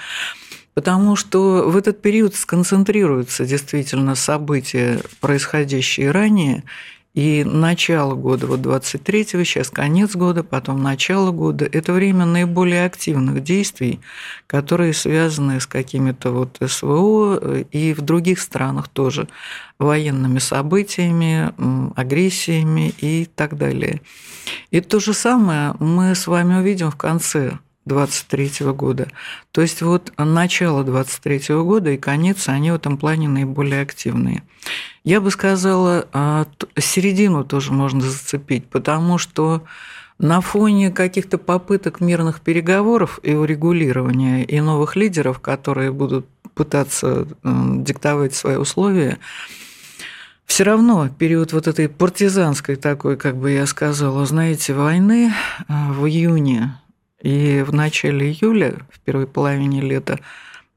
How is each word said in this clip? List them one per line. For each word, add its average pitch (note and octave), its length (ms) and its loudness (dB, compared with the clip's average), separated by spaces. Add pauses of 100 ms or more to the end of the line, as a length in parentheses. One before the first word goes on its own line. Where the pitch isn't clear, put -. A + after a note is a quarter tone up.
(760)
Потому F#3+ 400 2
что F#3+ 520 2
в E3+ 100 4
этот G#3 240 0
период G#3 340 2
сконцентрируются F3+ 1080 0
действительно C3+ 680 -2
события, C3 880 -2 (180)
происходящие C#3 920 0
ранее, F#3+ 520 2 (500)
и D3 300 2
начало D#3+ 720 0
года, B2+ 320 0
вот C3 160 -2
двадцать C3 400 -2
третьего, G3 420 0
сейчас C3+ 240 -2
конец F#3 460 0
года, F3 280 0
потом C3+ 380 -4
начало F3 480 0
года, D#3 420 -2
это D#3+ 220 -2
время F#3 320 2
наиболее F3 600 2
активных C#3 580 -2
действий, E3+ 560 -2 (480)
которые D#3+ 460 0
связаны D3+ 680 0
с - 80 -6
какими-то C3 640 -2
вот B2+ 280 -4
С - 220 -4
В C#3 80 -2
О, G3+ 500 4
э, C3+ 300 -4
и D#3 240 0
в D3+ 80 -6
других E3+ 400 2
странах C3+ 460 -4
тоже, C3+ 400 -2 (500)
военными C#3 640 0
событиями, E3 1200 0
м, C3 360 -2
агрессиями D#3+ 1040 0
и D#3+ 360 -2
так D3+ 220 -4
далее. C#3 440 -2 (680)
И E3+ 100 2
то G#3 180 0
же G#3 140 0
самое F#3 680 2
мы F3+ 360 2
с F#3 100 -4
вами F3 300 2
увидим F#3 340 0
в C#3+ 60 -4
конце D#3 640 -2 (260)
двадцать C#3 420 -2
третьего C#3 460 -2
года. C3 340 -2 (440)
То D#3+ 100 2
есть E3 200 -2
вот F3 360 0
начало D#3+ 640 2
двадцать C3 380 -2
третьего D3 420 0
года F3+ 280 2
и C3+ 60 0
конец, D#3+ 500 0
они C#3+ 240 2
в E3+ 40 2
этом D3 220 -2
плане D3+ 300 0
наиболее C#3 540 0
активные. B2 600 -4 (600)
Я F#3 160 2
бы G3 120 2
сказала, F#3 840 2
а, D3 320 0 (120)
т-, - 240 -6
середину F#3 600 2
тоже C#3 300 -2
можно C3+ 260 2
зацепить, C3 680 -4
потому D#3+ 500 0
что D#3+ 460 -2 (540)
на E3 220 4
фоне G3+ 520 2
каких-то F#3 460 -2
попыток F3+ 600 -2
мирных E3+ 400 0
переговоров F#3 840 2
и D3 120 0
урегулирования, C3 1120 2
и D3 160 0
новых D3+ 340 0
лидеров, D#3+ 440 0
которые C3+ 520 -2
будут C3+ 340 -2 (280)
пытаться, C#3+ 760 -2 (160)
м, B2+ 400 0
диктовать C#3+ 500 -2
свои - 220 -2
условия, F3+ 640 0 (1300)
все - 180 0
равно G#3+ 460 4
период E3 420 0
вот D#3+ 160 -2
этой D#3 220 0
партизанской F3+ 880 0
такой, C#3 400 -2
как C3+ 180 -2
бы C3 160 0
я C#3 140 2
сказала, C#3+ 600 -2
знаете, D#3 480 0
войны, G3 600 4 (340)
а, D3 240 0
в C#3 160 0
июне D3 720 2 (420)
и C#3 440 2
в C#3 80 -4
начале D3 580 0
июля, G#3 440 0 (160)
в - 80 -20
первой C3+ 280 -2
половине C#3 540 -2
лета, C3+ 380 -4 (580)